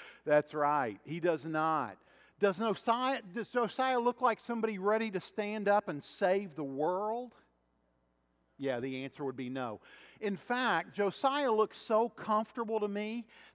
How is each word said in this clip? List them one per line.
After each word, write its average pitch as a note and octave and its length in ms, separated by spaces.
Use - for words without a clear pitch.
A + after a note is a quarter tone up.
that's D3 300
right. C#3+ 500
He E3 140
does D#3 260
not. D#3 520
Does G3 200
Josiah, A#3 640
does A3 140
Josiah B3 500
look A#3+ 220
like A#3 180
somebody A3 400
ready G#3+ 320
to F#3 100
stand G#3 460
up G#3 220
and D3 160
save G3 500
the D#3 80
world? F#3 720
Yeah, C3+ 200
the C3 240
answer C#3 220
would C3 120
be B2+ 120
no. B2 320
In G#3 160
fact, A#3 580
Josiah C4 560
looks G#3+ 260
so A3+ 320
comfortable A3 680
to G#3 80
me G#3+ 380